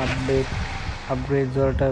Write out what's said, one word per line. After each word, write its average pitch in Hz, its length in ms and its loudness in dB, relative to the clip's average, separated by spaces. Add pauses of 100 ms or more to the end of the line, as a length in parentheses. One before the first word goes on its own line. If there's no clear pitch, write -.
අප්ඩේට්, 131 440 0 (640)
අප්ග්‍රේඩ්ස් 135 460 0
වලට 135 360 2